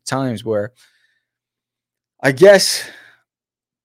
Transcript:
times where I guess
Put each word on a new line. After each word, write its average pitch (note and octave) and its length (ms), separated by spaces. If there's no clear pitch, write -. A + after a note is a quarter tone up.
times B2+ 380
where G#2+ 280
I C3+ 120
guess F#3 500